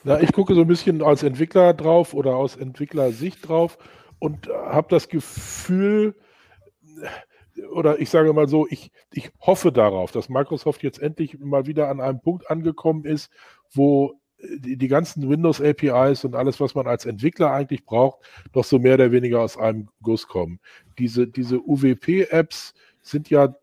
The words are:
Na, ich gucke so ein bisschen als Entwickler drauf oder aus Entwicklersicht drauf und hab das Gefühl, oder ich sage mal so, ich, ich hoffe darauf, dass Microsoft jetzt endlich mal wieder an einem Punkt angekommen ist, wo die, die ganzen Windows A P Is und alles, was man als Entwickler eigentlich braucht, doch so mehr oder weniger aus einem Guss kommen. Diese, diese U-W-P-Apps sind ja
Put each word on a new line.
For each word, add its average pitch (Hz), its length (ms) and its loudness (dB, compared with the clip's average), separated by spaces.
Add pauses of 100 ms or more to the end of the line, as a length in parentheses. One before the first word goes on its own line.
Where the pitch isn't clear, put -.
Na, 143 180 2
ich 160 120 2
gucke 190 240 2
so 170 60 6
ein 165 40 4
bisschen 170 340 0
als 147 220 2
Entwickler 160 520 4
drauf 165 380 2
oder 135 220 -2
aus 131 220 -4
Entwicklersicht 135 880 -6
drauf 165 320 0 (400)
und 151 300 -8
hab - 400 -2
das - 200 2
Gefühl, 202 1080 -2 (1500)
oder 151 300 2
ich 151 80 -4
sage 156 240 4
mal 151 160 2
so, 156 220 2
ich, - 200 -12 (220)
ich - 180 -12 (100)
hoffe 180 320 2
darauf, 101 380 2
dass 113 200 -8
Microsoft 143 520 -4
jetzt - 180 -8
endlich 151 380 -6
mal 139 280 -4
wieder 147 240 -4
an 139 100 -8
einem 131 180 -6
Punkt 175 320 -6
angekommen 160 540 -4
ist, 151 260 -6 (400)
wo 139 440 2 (440)
die, 127 200 -8
die 131 100 -2
ganzen 143 400 -2
Windows 156 320 0
A 147 140 2
P 147 140 -2
Is 131 360 2
und 123 100 -6
alles, 127 260 -2
was 139 140 -2
man 127 120 -4
als 120 180 -4
Entwickler 135 480 -2
eigentlich 135 320 -6
braucht, 123 360 0 (320)
doch 123 120 0
so 135 140 2
mehr 127 160 6
oder 127 180 4
weniger 120 280 2
aus 113 180 -4
einem 110 320 -4 (120)
Guss 110 240 -2
kommen. 87 340 -8 (380)
Diese, 123 300 -2
diese 123 320 -4
U-W-P-Apps 156 1120 0 (300)
sind 151 260 -8
ja 139 340 4